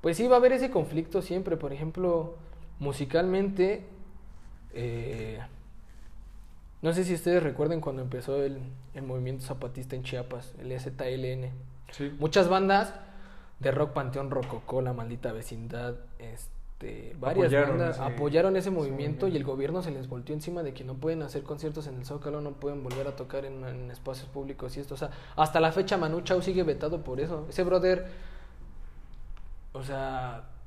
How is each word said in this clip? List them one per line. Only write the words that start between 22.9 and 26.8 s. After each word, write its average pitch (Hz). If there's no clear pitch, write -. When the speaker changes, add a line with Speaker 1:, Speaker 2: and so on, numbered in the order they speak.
Speaker 1:
a 135
tocar 135
en, 135
en 127
espacios 131
públicos 135
y 143
esto. 139
O 131
sea, 147
hasta 156
la 160
fecha 190
Manu 165
Chao 180
sigue 185
vetado 156